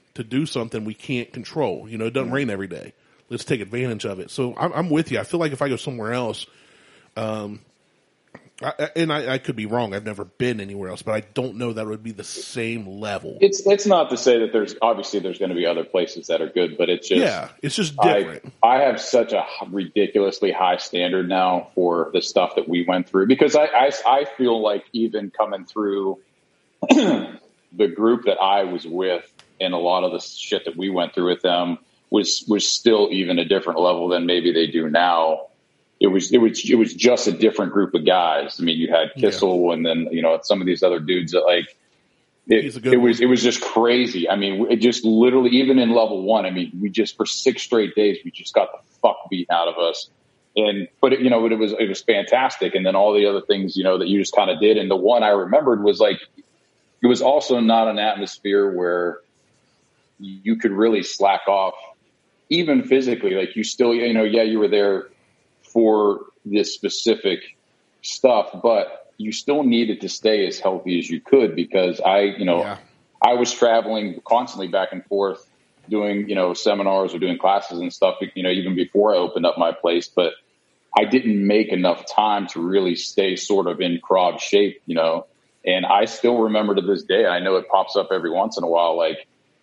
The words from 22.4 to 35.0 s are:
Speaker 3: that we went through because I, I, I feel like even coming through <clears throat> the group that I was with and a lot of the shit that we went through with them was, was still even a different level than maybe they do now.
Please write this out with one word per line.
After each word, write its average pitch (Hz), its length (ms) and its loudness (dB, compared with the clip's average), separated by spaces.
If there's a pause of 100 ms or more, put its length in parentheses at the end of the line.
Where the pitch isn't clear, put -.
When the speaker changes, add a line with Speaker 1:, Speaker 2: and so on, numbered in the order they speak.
Speaker 3:
that 95 100 -2
we 87 200 0
went 90 240 -2
through 95 160 4
because 131 300 4
I, 151 100 4
I, 135 260 2 (140)
I 135 180 4
feel 120 380 0
like 104 320 -2
even 110 360 -4
coming 101 360 -4
through 98 520 -4 (360)
<clears throat> - 340 -12
the 139 1080 0
group 113 300 2
that 98 160 2
I 98 240 2
was 87 220 -8
with 87 440 -4 (300)
and 92 140 -2
a 87 40 -2
lot 90 260 0
of 90 80 -2
the 85 80 -6
shit - 440 -6
that - 140 -10
we 95 100 -4
went 87 260 -2
through 90 160 0
with 87 120 -2
them 87 360 0 (320)
was, - 380 0
was 104 180 0
still 107 460 2
even 90 260 -2
a 85 60 2
different 85 360 0
level 87 280 2
than 87 160 0
maybe 87 280 2
they 82 140 2
do 80 220 -2
now. 82 600 0 (500)